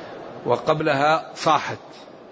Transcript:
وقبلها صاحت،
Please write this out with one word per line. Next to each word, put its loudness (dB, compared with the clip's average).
وقبلها 2
صاحت، 0